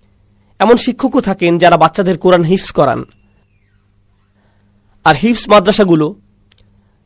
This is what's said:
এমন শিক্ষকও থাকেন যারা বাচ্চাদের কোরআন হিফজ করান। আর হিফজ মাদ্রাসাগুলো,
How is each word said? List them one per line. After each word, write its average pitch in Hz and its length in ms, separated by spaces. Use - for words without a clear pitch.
এমন 233 180
শিক্ষকও 247 440
থাকেন 175 380
যারা 170 180
বাচ্চাদের 170 420
কোরআন 180 240
হিফজ 185 280
করান। 131 340
আর 156 100
হিফজ 220 340
মাদ্রাসাগুলো, 190 680